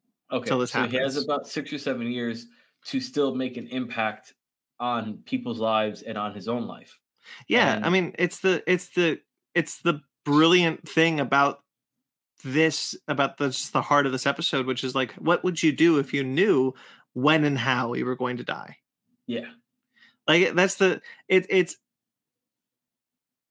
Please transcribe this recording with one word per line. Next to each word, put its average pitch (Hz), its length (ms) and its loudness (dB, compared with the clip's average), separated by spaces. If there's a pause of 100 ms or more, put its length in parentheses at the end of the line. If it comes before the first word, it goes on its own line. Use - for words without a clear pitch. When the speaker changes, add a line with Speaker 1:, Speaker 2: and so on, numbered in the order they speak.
(300)
Speaker 1:
Okay, 123 180 -4
Speaker 2:
till 131 100 2
this 123 120 0
Speaker 1:
so 117 160 0
he 117 100 -4
has 131 180 -2
Speaker 2:
happens. 139 100 -4
Speaker 1:
about 143 220 -4
six - 260 -8
or 151 60 -6
seven 120 320 -4
years 120 360 -4 (400)
to 135 140 -4
still 135 340 -2
make 127 240 -4
an 117 100 -12
impact 117 680 -6 (460)
on 117 380 -4
people's 120 420 -6
lives 110 420 0
and 110 160 -10
on 104 160 -6
his 101 140 -12
own 117 180 -2
life. - 320 -16 (480)
Speaker 2:
Yeah, 202 360 2
I - 20 -2
Speaker 1:
And 165 80 2
Speaker 2:
mean, 185 260 0
it's 170 220 -2
the, 185 260 2
it's 180 220 0
the, 170 320 0 (340)
it's 170 280 -2
the 160 180 0 (240)
brilliant 165 640 4
thing 160 320 2
about 139 420 2 (800)
this, 147 540 0 (100)
about 139 300 -2
the, 143 140 0
just - 220 -6
the 131 100 0
heart 143 240 2
of 131 60 -2
this 131 140 -2
episode, 139 400 -2
which 127 160 -4
is, 127 120 -4
like, 131 180 -2
what 165 320 0
would 180 180 -2
you 160 80 4
do 156 280 4
if 139 140 -2
you 139 120 -2
knew 135 480 2 (400)
when 151 320 4
and 143 140 2
how 123 340 -2
you 127 140 -4
were 127 100 -4
going 123 220 -4
to 120 60 -10
die? - 340 -10 (480)
Speaker 1:
Yeah. - 240 -8 (760)
Speaker 2:
Like, 170 280 4
that's 185 220 2
the, 185 240 2 (280)
it, 185 220 4
it's, 180 260 2 (1700)